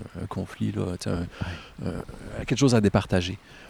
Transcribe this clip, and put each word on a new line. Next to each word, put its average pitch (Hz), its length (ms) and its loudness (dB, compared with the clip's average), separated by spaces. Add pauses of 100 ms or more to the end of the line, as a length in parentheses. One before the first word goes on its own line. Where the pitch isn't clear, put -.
(220)
un 92 60 -4
conflit, 98 440 -4
là, 95 280 -2
tu - 100 -4
sais, 95 60 0
un, 87 100 -2 (600)
un, 104 600 -8
quelque 127 140 0
chose 131 160 6
à 113 60 8
départager. 98 560 4 (320)